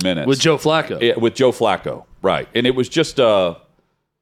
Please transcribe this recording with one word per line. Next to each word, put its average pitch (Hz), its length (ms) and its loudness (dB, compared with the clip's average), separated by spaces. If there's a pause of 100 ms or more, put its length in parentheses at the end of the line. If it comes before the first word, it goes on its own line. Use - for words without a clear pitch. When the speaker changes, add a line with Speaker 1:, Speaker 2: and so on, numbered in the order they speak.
Speaker 1:
minutes. 87 240 -4
Speaker 2:
With 135 120 -2
Joe 156 160 0
Flacco. 151 440 -4
Speaker 1:
Yeah, 120 160 4
with 113 180 0
Joe 127 160 2
Flacco, 90 540 -4 (180)
right. 82 320 -2
And 120 120 4
it 127 100 2
was 127 120 -2
just - 300 -2
a 98 380 2 (640)